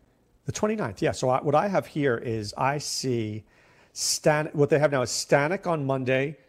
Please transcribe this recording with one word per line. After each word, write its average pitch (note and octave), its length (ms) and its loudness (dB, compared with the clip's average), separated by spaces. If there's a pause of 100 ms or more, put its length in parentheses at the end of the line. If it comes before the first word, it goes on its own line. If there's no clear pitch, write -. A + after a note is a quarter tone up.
(460)
The C#3+ 60 -4
twenty-ninth. G#3+ 500 -4
Yeah. C#3+ 100 2
So B2+ 160 -2
I, B2+ 140 2
what C#3+ 120 2
I E3+ 140 4
have E3+ 180 0
here C#3 300 0
is A2+ 400 -6
I C#3 220 0
see A2+ 640 -4 (480)
Stan-, - 600 0
what C#3+ 180 4
they D#3 80 6
have C#3+ 140 4
now C3+ 100 2
is A#2 80 -2
Stanek D#3 560 0
on D#3+ 180 -2
Monday, C3+ 540 0 (100)